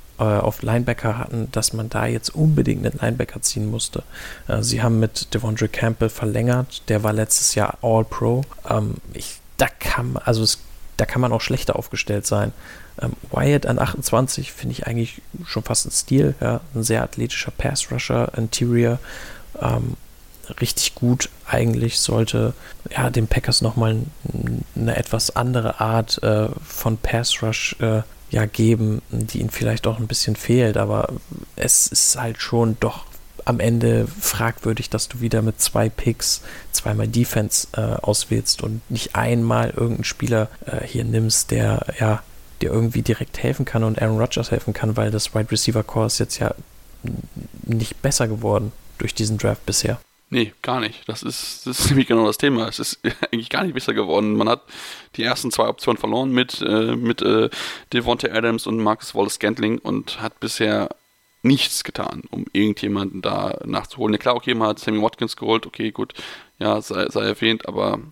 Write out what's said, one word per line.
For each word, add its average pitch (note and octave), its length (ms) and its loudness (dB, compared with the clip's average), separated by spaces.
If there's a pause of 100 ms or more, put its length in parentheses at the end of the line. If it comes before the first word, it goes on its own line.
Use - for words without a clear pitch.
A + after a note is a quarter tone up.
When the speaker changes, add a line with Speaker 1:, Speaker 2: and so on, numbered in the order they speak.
(200)
Speaker 1:
äh, A#2 40 2
auf G#2 380 2
Linebacker A#2 560 0
hatten, A#2+ 340 -4
dass - 220 -2
man A2 160 -4
da A#2 160 0
jetzt A#2 240 -2
unbedingt D3 560 4
einen - 140 -2
Linebacker A#2 420 -2
ziehen G#2+ 300 -2
musste. - 320 -4 (440)
Äh, G#2+ 140 2
sie A#2 220 0
haben A#2 160 4
mit - 340 0
Devondre A2 340 0
Campbell A2+ 420 0
verlängert, A#2 800 0
der G#2 120 2
war G#2+ 100 2
letztes - 440 0
Jahr G#2 260 0
All-Pro. A2+ 640 2 (260)
Ähm, A2 260 0 (180)
ich, - 240 -10 (200)
da C3 100 4
kann, - 500 -2
also A2+ 260 2
es, - 160 0 (380)
da A2 80 2
kann - 160 0
man A#2+ 120 2
auch A2+ 80 0
schlechter - 340 0
aufgestellt - 520 -4
sein. G#2 260 0 (480)
Ähm, B2 120 -2 (180)
Wyatt C#3 340 2
an A#2+ 140 2
achtundzwanzig C3+ 720 0
finde B2 220 -6
ich - 120 -6
eigentlich A#2 380 -4 (240)
schon - 160 -4
fast - 240 0
ein - 40 -8
Stil, C#3 480 4
ja, A#2 220 0 (140)
ein A2+ 80 0
sehr A2+ 180 2
athletischer - 480 -4
Pass-Rusher, B2+ 880 0
Interior, A#2+ 640 2 (600)
ähm, A#2+ 380 0 (640)
richtig - 320 0
gut B2 360 2 (180)
eigentlich, A#2 520 2
sollte, A2+ 540 2 (420)
ja, B2 140 2
den A#2+ 180 2
Packers - 340 4
nochmal A2+ 320 2 (380)
n-, A#2+ 320 -2 (120)
eine A#2 200 0
etwas - 400 -2
andere A#2+ 460 0
Art, A2+ 400 0
äh, A2 280 2 (140)
von - 340 -2
Pass-Rush, - 840 0
äh, A2 240 2 (260)
ja, A2 160 2
geben, A2 640 4
die A2+ 300 -2
ihnen G#2+ 100 0
vielleicht A#2 380 0
auch A2+ 100 0
ein A2+ 100 -2
bisschen - 280 0
fehlt, A#2+ 420 4
aber G#2+ 320 2 (460)
es - 320 2
ist - 340 2
halt A2+ 180 -4
schon A2+ 400 2
doch - 260 -2 (380)
am A#2+ 160 2
Ende A#2 480 4 (140)
fragwürdig, A2+ 680 -2
dass - 200 -2
du A#2+ 100 -10
wieder A2+ 220 2
mit A2 180 0
zwei A2 300 2
Picks - 540 -2 (280)
zweimal G#2+ 360 0
Defense, A2+ 680 0
äh, A2 80 -2 (200)
auswählst - 600 0
und A2 280 -6
nicht - 260 -4
einmal A#2 560 2
irgendeinen A#2 340 0
Spieler, A2+ 440 0 (160)
äh, - 200 -4
hier A#2 180 -4
nimmst, A2 480 0
der, A2 360 2 (120)
ja, A2 240 2 (380)
dir - 100 2
irgendwie A2+ 300 2
direkt - 380 -2
helfen C3 260 0
kann A2+ 180 2
und A2 180 2
Aaron A2 160 2
Rodgers A#2 320 0
helfen A2+ 240 0
kann, A2+ 220 0
weil A2 160 2
das - 240 -2
Wide A2 160 0
Receiver A2+ 320 2
Core A2 220 0
ist - 140 -2
jetzt - 180 -2
ja - 160 0 (500)
n-, - 200 -6 (400)
nicht A2+ 380 -2
besser C3+ 260 2
geworden G#2+ 440 0 (260)
durch - 160 -2
diesen G#2+ 240 0
Draft A2 280 0
bisher. A2+ 340 0 (300)
Speaker 2:
Nee, A2+ 320 0
gar B2 180 -2
nicht. G#2+ 280 -6
Das A2 140 -8
ist, - 460 -8
das B2+ 140 -4
ist - 40 2
<laughs> - 40 4
nämlich C3+ 180 6
genau A2+ 180 6
das G#2+ 120 2
Thema. A#2+ 300 2
Es - 120 -8
ist - 200 -4 (160)
<laughs> - 160 -4
eigentlich A#2 180 -2
gar E3 140 0
nicht E3+ 100 -2
besser B2+ 200 -2
geworden. G#2 440 2
Man G#2+ 100 2
hat A#2+ 140 2 (560)
die A2+ 60 -2
ersten B2 280 -2
zwei A2+ 160 2
Optionen - 320 0
verloren B2+ 320 0
mit, B2 300 2
äh, A2+ 340 2
mit, A#2 260 0
äh, A2 280 6 (420)
Devontae A#2+ 400 2
Adams A2+ 360 0
und A2+ 100 0
Marcus G#2+ 360 0
Wallace-Scantling G#2+ 680 0
und G#2+ 420 -4
hat - 180 -6
bisher G#2+ 500 0 (540)
nichts - 400 4
getan, - 480 -6
um - 220 -6
irgendjemanden G2+ 680 0
da G2 440 -2
nachzuholen. G#2+ 480 -2
Ja, G#2 40 2
klar, B2 180 2
okay, A#2+ 200 0
man A2 140 2
hat G#2+ 100 -2
Sammy G#2+ 220 0
Watkins - 340 -2
geholt, A2 320 0
okay, A2 240 -4
gut, - 220 -6 (440)
ja, G#2+ 240 0
sei, F#2+ 280 -2
sei G#2+ 160 -2
erwähnt, A2 420 0
aber G2 320 -2 (120)